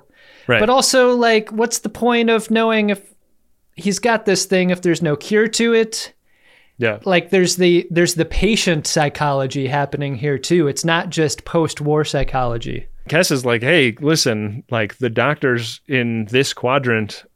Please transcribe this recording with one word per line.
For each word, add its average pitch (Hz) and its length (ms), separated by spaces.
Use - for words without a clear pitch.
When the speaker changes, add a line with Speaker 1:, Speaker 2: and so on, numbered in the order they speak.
Speaker 1:
Right. 120 140
Speaker 2:
But 214 100
also, 247 440
like, 226 380
what's 226 280
the 214 80
point 233 420
of 220 200
knowing 220 400
if 196 220
he's 196 240
got 226 260
this - 220
thing 180 240
if 180 100
there's 165 220
no 147 140
cure 214 320
to 233 260
it? 226 400
Speaker 1:
Yeah. 110 280
Speaker 2:
Like, 175 240
there's 180 260
the, 175 340
there's 170 240
the 165 120
patient 190 600
psychology 143 800
happening 143 480
here, 139 240
too. 165 300
It's 135 160
not 170 240
just 151 380
post-war 151 580
psychology. 127 840
Speaker 1:
Kes 165 240
is 131 140
like, 117 160
"Hey, 135 380
listen, 120 680
like, 110 280
the 123 120
doctors 120 760
in 117 380
this 123 260
quadrant 123 720